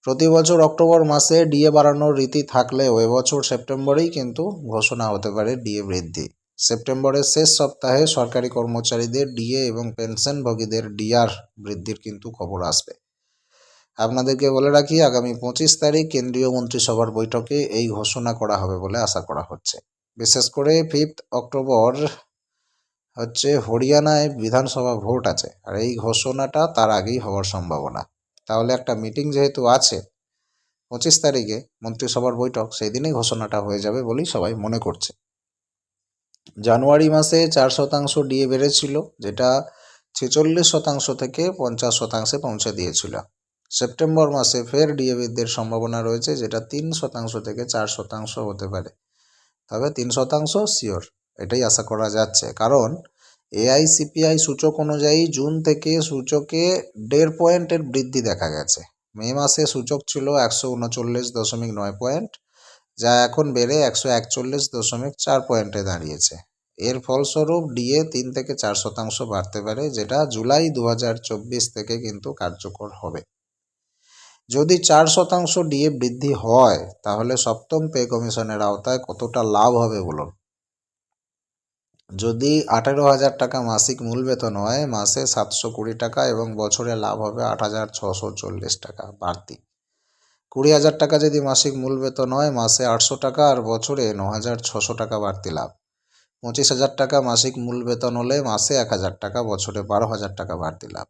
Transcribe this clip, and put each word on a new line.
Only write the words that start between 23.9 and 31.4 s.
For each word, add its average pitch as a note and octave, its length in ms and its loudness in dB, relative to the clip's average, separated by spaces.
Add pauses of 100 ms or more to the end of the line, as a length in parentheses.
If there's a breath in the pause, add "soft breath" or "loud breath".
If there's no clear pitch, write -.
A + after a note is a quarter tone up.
বিধানসভা B2 520 0 (100)
ভোট A2+ 200 -2 (100)
আছে, - 160 -4 (160)
আর F#2+ 80 -10 (100)
এই B2 80 -2 (140)
ঘোষণাটা C3 560 -2 (140)
তার A2 140 4 (100)
আগেই A2+ 260 -2
হওয়ার G2 280 -2
সম্ভাবনা। D#2 480 -6 (460)
তাহলে A#2 300 0
একটা B2+ 240 -4
মিটিং A2 240 -6 (100)
যেহেতু C#3 260 2 (140)
আছে B2 220 0 (960)
পঁচিশ D3 320 2
তারিখে A#2 340 0 (260)